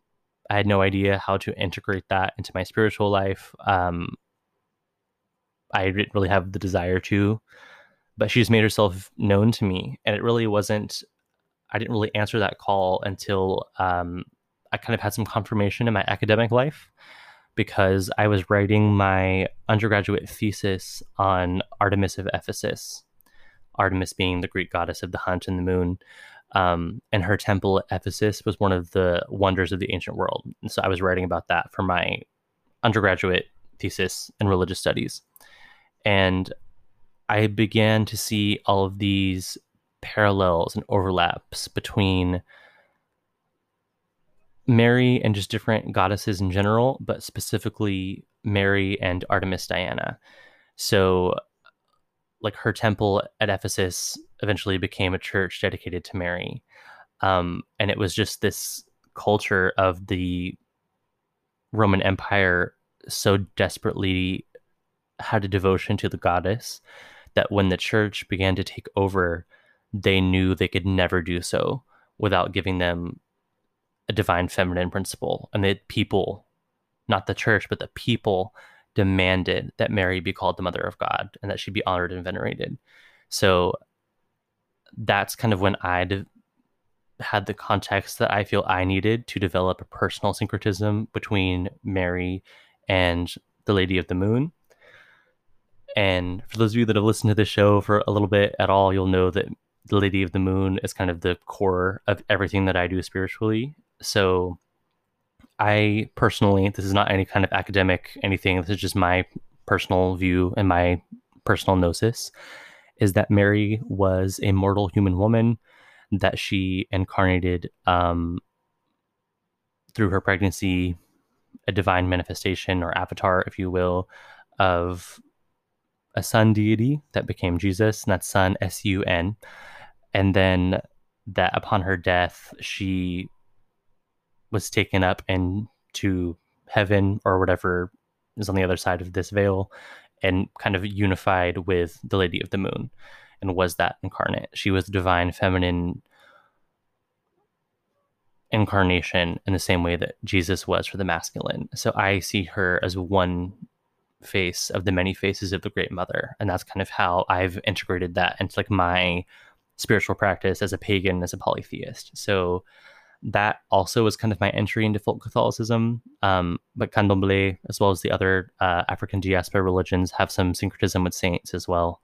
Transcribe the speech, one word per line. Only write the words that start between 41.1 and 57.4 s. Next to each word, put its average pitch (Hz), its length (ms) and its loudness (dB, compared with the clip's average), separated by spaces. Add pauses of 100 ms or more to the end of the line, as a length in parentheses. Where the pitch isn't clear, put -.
between 92 760 0 (2250)
Mary 123 560 4
and 107 120 2
just 98 160 -6
different 110 400 -2
goddesses 98 480 0
in 95 120 0
general, 110 500 2
but - 220 -6
specifically 98 1040 -6 (180)
Mary 98 580 2
and 90 280 -2
Artemis 95 380 0
Diana. - 520 -4 (560)
So, 92 600 2 (1080)
like, 104 140 -4
her 107 180 -2
temple 101 500 2 (160)
at 104 100 0
Ephesus - 680 -4 (240)
eventually 98 360 -2
became 92 360 -2
a 92 60 -2
church - 420 -4
dedicated 87 440 -6
to - 120 -10
Mary. 90 460 -6 (580)
Um, 90 420 0 (160)